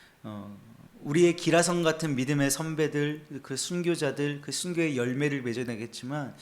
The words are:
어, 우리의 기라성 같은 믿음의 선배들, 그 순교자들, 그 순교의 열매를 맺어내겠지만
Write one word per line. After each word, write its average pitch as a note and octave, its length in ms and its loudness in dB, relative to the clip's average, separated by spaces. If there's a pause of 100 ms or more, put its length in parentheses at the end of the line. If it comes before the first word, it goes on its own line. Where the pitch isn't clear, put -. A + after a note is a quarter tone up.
(220)
어, G#2 340 -12 (460)
우리의 E3+ 340 4
기라성 E3+ 460 4
같은 D#3+ 320 2
믿음의 C#3 360 2
선배들, D3+ 920 -2
그 C3+ 140 -8
순교자들, D3 840 -2
그 C#3+ 100 -10
순교의 E3 440 -2
열매를 C3 460 0
맺어내겠지만 A#2+ 1000 -6